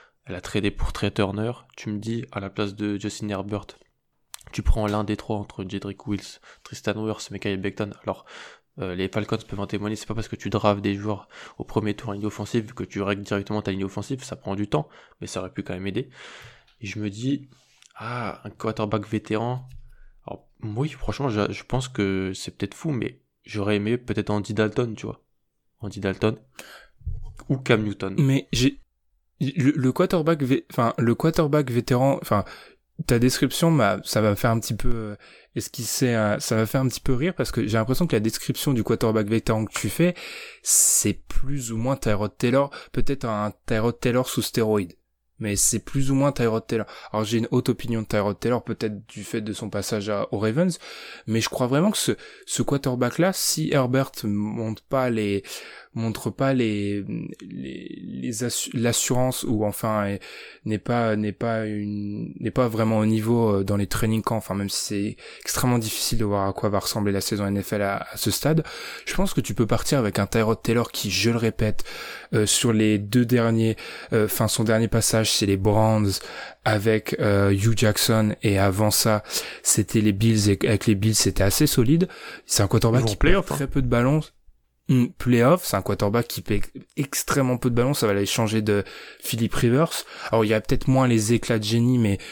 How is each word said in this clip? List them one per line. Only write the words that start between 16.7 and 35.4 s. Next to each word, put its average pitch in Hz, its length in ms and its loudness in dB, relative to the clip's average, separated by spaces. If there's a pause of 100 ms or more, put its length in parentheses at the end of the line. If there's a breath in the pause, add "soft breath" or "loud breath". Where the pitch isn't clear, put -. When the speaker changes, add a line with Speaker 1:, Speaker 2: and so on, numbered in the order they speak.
Speaker 1:
Et 107 40 -10
je 98 120 -10
me 104 100 -6
dis, 131 400 -6 (480 soft breath)
ah, 113 480 -10
un 107 60 -12
quarterback 107 580 -4
vétéran. 113 580 -4 (600 soft breath)
Alors, - 200 -14 (160)
oui, 110 280 -4
franchement, 131 400 -4
je, 104 200 0
je - 140 -10
pense 127 240 -4
que 95 460 -2
c'est - 240 -12
peut-être 98 160 -6
fou, - 160 -6
mais - 320 -6 (240)
j'aurais 104 300 0
aimé 107 200 0
peut-être 107 320 -4
Andy 104 240 -2
Dalton, 110 420 0
tu - 120 -12
vois. - 160 -12 (580)
Andy 98 200 -10
Dalton 98 380 0 (1120 loud breath)
ou 135 80 0
Cam 117 240 2
Newton. 98 340 -4
Speaker 2:
Mais 135 380 2
j'ai, 123 260 0 (580)
le, 139 340 2
le 131 200 2
quarterback 165 500 2
vé-, 127 300 2
enfin, 117 240 0
le 117 180 2
quarterback 151 560 2
vétéran, 123 520 2
enfin, 101 240 0 (600 loud breath)
ta 120 120 4
description 135 520 2
m'a, 104 320 4
ça - 200 0
va 110 80 4
me 101 40 4
faire 117 160 0
un 113 100 0
petit - 120 -6
peu, 120 220 4
euh, 107 220 -8 (400 loud breath)